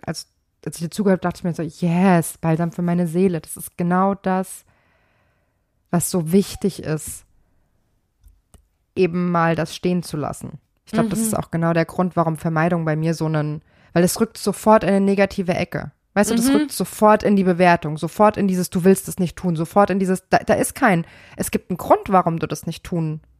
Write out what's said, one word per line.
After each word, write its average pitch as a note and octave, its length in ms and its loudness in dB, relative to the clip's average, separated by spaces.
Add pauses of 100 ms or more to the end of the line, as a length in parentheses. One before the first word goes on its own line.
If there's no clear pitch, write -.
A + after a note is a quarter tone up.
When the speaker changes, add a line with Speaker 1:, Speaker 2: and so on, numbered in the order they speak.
Speaker 1:
als, - 220 -12 (360)
als D#3 120 -10
ich D#3+ 80 -12
dir D#3+ 60 -6
zugehört F#3+ 340 2
habe, F3+ 100 -2
dachte - 60 -20
ich - 40 -8
mir E3 260 -6
so, - 160 -4
"Yes, F3 520 2
Balsam E3 340 -2
für - 100 -8
meine F3 240 0
Seele." F3 360 0
Das - 160 -16
ist - 180 -16
genau F#3 380 0
das, F#3+ 500 -6 (1300)
was E3+ 200 -2
so E3 220 -4
wichtig - 500 0
ist, - 420 -8 (1700)
eben F3+ 360 0
mal E3 260 2
das D#3 180 -4
stehen F3+ 280 -2
zu - 140 -10
lassen. - 420 -8 (280)
Ich - 60 -20
glaub, A3+ 180 0
das G3+ 100 -4
Speaker 2:
Mhm. A3+ 60 -2
Speaker 1:
ist G#3+ 80 -4
auch - 160 -6
genau E3 220 0
der E3 120 2
Grund, F3+ 320 -4
warum D#3+ 200 0
Vermeidung E3 480 0
bei D#3 120 0
mir D#3+ 180 0
so D#3 120 -4
einen, D3+ 360 -2 (300)
weil F3 120 4
es - 160 0
rückt - 180 -2
sofort G#3+ 460 2
in D#3+ 60 -2
eine G3 100 2
negative G3 540 0
Ecke. - 380 -6 (220)
Weißt G#3 160 2
du, A#3+ 40 2
das A#3 140 2
Speaker 2:
Mhm. C#4 80 4
Speaker 1:
rückt D4+ 160 0
sofort G#3+ 500 2
in G3+ 140 2
die F#3+ 80 2
Bewertung, E3+ 540 2
sofort G#3 380 2
in G3+ 120 0
dieses, F3+ 220 -2
"Du F3 140 0
willst F#3+ 240 4
es E3+ 100 -10
nicht F3 180 -4
tun", F3 200 -2
sofort G3 340 2
in F#3+ 80 -2
dieses, F#3 300 -2
da, F3+ 100 4
da - 160 0
ist - 200 -2
kein, F3+ 320 2 (300)
es - 140 -6
gibt - 200 -4
einen F3+ 80 -6
Grund, G4 300 0
warum F3 300 2
du D#3 80 -4
das - 200 -8
nicht - 180 -10
tun D#3 360 -4 (200)